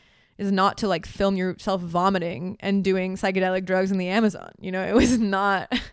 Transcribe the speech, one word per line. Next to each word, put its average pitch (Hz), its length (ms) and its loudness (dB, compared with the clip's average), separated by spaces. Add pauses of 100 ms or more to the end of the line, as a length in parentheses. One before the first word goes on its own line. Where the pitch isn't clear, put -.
(400)
is 202 120 -2
not 196 260 2
to, 220 100 -2
like, 170 180 0
film 196 300 0
yourself 185 460 -2
vomiting 175 800 -2
and 196 220 0
doing 185 340 0
psychedelic 190 480 0
drugs 185 260 0
in 196 60 0
the 180 100 -2
Amazon. 190 520 0
You 185 120 -10
know, 185 120 -4
it 185 120 0
was 247 240 6
not 196 520 0 (220)